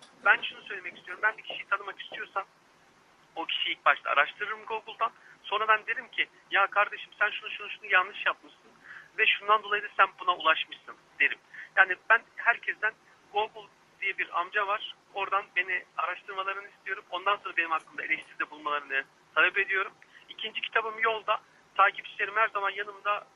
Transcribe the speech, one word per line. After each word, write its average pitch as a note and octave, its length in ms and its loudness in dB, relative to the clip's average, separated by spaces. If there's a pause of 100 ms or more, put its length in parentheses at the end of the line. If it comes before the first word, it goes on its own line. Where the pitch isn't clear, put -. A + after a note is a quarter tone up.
(240)
ben G#3 180 4
şunu - 200 -10
söylemek F3+ 360 -10
istiyorum. F3+ 240 -14
Ben G#3+ 160 0
bir - 40 -14
kişiyi - 280 -10
tanımak G3+ 300 -4
istiyorsam G#3 440 -8 (920)
o D#3+ 100 -6
kişiyi F3+ 260 -2
ilk - 120 -6
başta C#3 260 2
araştırırım G3+ 540 0
Google'dan. A3 460 -4 (320)
Sonra G#3+ 260 -2
ben G#3+ 180 4
derim A#3 220 -4
ki, - 200 -2 (220)
"Ya F#3+ 160 4
kardeşim G#3 520 0
sen G#3 120 2
şunu, G3+ 200 -10
şunu, G3 200 -10
şunu - 220 -14
yanlış F#3+ 340 2
yapmışsın - 440 -6 (480)
ve G#3+ 80 4
şundan G#3 360 4
dolayı G#3 200 -2
da G#3 140 -10
sen G3 120 6 (120)
buna F3+ 160 0
ulaşmışsın." - 580 0 (260)
derim. C3+ 180 0 (380)
Yani F#3+ 200 6 (140)
ben A3+ 120 6 (140)
herkesten A3 560 0 (400)
Google G#3 360 -4 (320)
diye F#3+ 180 -4
bir E3+ 220 -2
amca G3 260 -2
var. G#3 280 -4 (200)
Oradan G3 300 -2 (120)
beni F3+ 280 -2 (120)
araştırmalarını G3 720 -4
istiyorum. G3+ 420 -10
Ondan F#3+ 260 0
sonra F#3 200 -8
benim E3 140 0
hakkımda D#3 340 -4
eleştiride D#3 460 -6
bulunmalarını D3 540 -4 (300)
talep F3 240 4
ediyorum. G3 340 0 (360)
İkinci - 320 -8
kitabım A3 420 -2
yolda. A3 380 0 (360)
Takipçilerim G3+ 600 2
her A3 120 4
zaman G3 220 -2
yanımda. G3+ 640 -4